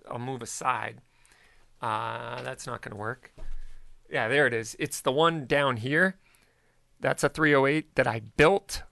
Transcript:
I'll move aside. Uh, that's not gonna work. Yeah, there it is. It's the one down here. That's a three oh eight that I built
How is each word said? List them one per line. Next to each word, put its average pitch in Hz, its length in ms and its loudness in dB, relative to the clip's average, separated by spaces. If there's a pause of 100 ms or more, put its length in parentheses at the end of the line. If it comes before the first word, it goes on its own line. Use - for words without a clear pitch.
(100)
I'll 127 80 -8
move 123 240 -8
aside. 113 580 -4 (800)
Uh, 117 640 -6
that's 131 240 -10
not 120 160 -10
gonna - 140 -12
work. 110 360 -8 (800)
Yeah, 123 180 -2
there 139 180 4
it 117 60 2
is. 113 260 -6
It's - 220 -6
the 139 100 0
one 156 360 2
down 139 320 2
here. 156 400 0 (840)
That's - 240 0
a 139 60 4
three 151 240 4
oh 135 100 6
eight 151 300 0
that 127 120 4
I 113 140 -2
built 156 720 2